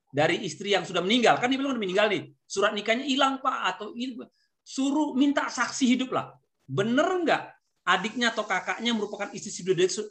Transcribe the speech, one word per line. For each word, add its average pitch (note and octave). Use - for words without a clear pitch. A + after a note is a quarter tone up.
dari E3
istri G3
yang F#3
sudah F3
meninggal. G#3+
Kan B3+
dia C4
bilang C4+
udah A3
meninggal G3
nih. D3
Surat G3+
nikahnya A3
hilang, C4+
Pak, B3+
atau G#3+
il-, A#3+
suruh C#4+
minta C#4+
saksi -
hidup B3+
lah. C3
Bener A3+
nggak F4
adiknya G#3+
atau G#3+
kakaknya G3+
merupakan G3+
istri G3+
si -
duda? F3